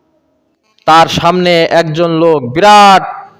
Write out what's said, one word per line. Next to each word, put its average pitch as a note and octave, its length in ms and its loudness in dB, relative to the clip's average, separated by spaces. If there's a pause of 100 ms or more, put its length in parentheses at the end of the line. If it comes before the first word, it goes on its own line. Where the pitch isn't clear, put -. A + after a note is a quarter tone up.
(840)
তার D#3+ 220 2
সামনে F3 560 -2
একজন E3 460 -2
লোক D#3+ 440 -2
বিরাট G3+ 500 4 (360)